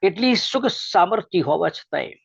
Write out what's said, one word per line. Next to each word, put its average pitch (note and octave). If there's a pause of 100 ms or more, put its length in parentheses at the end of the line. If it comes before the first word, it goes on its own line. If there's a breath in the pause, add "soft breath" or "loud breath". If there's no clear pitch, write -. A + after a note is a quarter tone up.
એટલી G#3+
સુખ -
સામર્થ્ય F#3
હોવા D#3
છતાંય - (120)